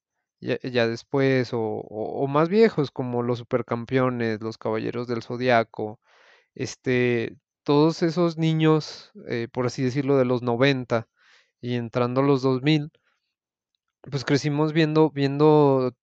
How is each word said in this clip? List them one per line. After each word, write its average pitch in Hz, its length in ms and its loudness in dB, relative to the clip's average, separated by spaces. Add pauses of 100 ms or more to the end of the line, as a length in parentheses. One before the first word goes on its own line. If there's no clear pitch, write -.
(400)
ya, 123 220 -6
ya 123 260 0
después, 131 640 -2
o, 120 60 -4
o, 107 640 -6
o 139 40 0
más 147 220 0
viejos, 202 420 2
como 123 320 -4
Los 120 160 -2
Supercampeones, 120 1040 -2
Los 110 160 -8
Caballeros 113 500 -6
del 117 160 -6
Zodiaco, 117 760 -2 (560)
este, 123 800 -2 (260)
todos 151 400 2
esos 170 340 0
niños, 156 720 0 (160)
eh, 117 240 -6
por 127 140 -2
así 123 180 -4
decirlo, 135 340 0
de 131 80 4
los 123 160 0
noventa 123 640 0 (520)
y 120 160 -6
entrando 123 460 -2
a - 20 2
los 139 180 2
dos 131 220 0
mil, 151 280 2 (1200)
pues 135 160 -8
crecimos 147 480 0
viendo, 156 380 2
viendo 139 920 2